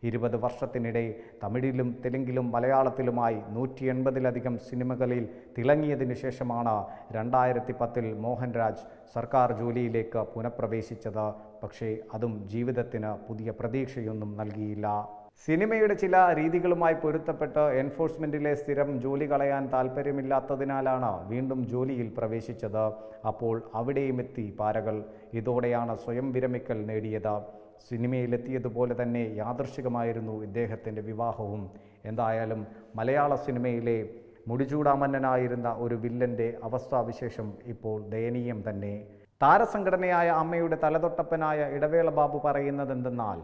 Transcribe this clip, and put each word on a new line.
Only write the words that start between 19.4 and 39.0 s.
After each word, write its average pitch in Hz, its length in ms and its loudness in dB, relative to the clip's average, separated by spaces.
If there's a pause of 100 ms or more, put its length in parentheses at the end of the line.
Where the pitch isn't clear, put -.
താല്പര്യമില്ലാത്തതിനാലാണ് 131 1400 0 (200)
വീണ്ടും 131 280 -2 (120)
ജോലിയിൽ 123 360 0 (100)
പ്രവേശിച്ചത്. 110 680 -2 (440)
അപ്പോൾ 113 260 0 (240)
അവിടെയും 135 440 0
എത്തി 120 220 -6 (140)
പാരകൾ. 107 360 0 (440)
ഇതോടെയാണ് 120 640 0
സ്വയം 123 320 -2
വിരമിക്കൽ 123 440 -2 (100)
നേടിയത്. 107 460 -2 (520)
സിനിമയിലെത്തിയതുപോലെ 123 1120 0
തന്നെ 120 240 0 (160)
യാദൃശ്ചികമായിരുന്നു 117 960 -2 (120)
ഇദ്ദേഹത്തിൻ്റെ 110 600 -4
വിവാഹവും. 107 560 -4 (480)
എന്തായാലും 113 500 0 (380)
മലയാള 143 320 4 (160)
സിനിമയിലെ 120 500 0 (520)
മുടിചൂടാമന്നനായിരുന്ന 131 1200 2 (160)
ഒരു 117 200 0
വില്ലൻ്റെ 120 420 0 (200)
അവസ്ഥാവിശേഷം 117 840 -2 (240)
ഇപ്പോൾ 110 240 -4 (160)
ദയനീയം 117 560 -2
തന്നെ. 101 240 -4 (500)